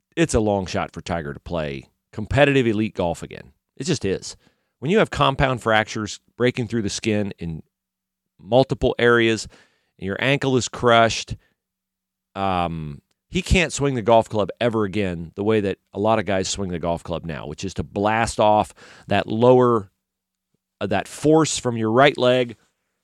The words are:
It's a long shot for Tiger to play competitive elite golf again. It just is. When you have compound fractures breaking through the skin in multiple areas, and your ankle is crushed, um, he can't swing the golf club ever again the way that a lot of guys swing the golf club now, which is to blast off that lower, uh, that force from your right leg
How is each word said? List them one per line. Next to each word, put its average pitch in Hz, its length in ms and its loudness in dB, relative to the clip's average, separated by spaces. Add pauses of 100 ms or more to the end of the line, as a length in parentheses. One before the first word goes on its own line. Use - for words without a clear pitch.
(160)
It's 165 180 0
a 123 60 2
long 101 260 0
shot 87 260 -6
for 85 100 -12
Tiger 80 320 -6
to 71 60 -16
play 73 500 -8 (240)
competitive 135 520 2
elite 107 300 0
golf 85 260 -4
again. - 300 -16 (240)
It - 80 -10
just 139 220 -4
is. - 320 -6 (420)
When 131 100 -6
you 214 100 4
have 165 120 2
compound 135 500 0
fractures 107 600 0 (160)
breaking 120 320 0
through 117 140 -2
the 98 60 -4
skin 104 480 -4
in 82 240 -8 (800)
multiple 120 580 0
areas, 113 520 2 (480)
and - 80 -12
your 95 140 -6
ankle 135 360 0
is 120 140 0
crushed, 117 680 2 (1000)
um, 85 640 -2 (260)
he 185 140 -4
can't 170 320 2
swing 139 220 -2
the 117 60 -2
golf 113 280 6
club 101 200 -2 (120)
ever 113 240 0
again 90 500 -4
the 101 80 -6
way 110 160 2
that 98 200 -2 (140)
a 101 60 -6
lot 110 200 2
of 95 60 -4
guys 95 220 -2
swing 98 220 -6
the 87 100 -6
golf 85 240 -4
club 78 220 -8
now, 69 220 -10
which 78 180 -10
is 95 80 -8
to 95 100 -8
blast 107 560 -2
off 107 340 2 (340)
that 101 200 0
lower, 120 640 4 (880)
uh, 104 80 -4
that 95 220 -2
force 156 480 2
from 120 180 -4
your 110 160 -2
right 135 260 4
leg 123 380 0 (480)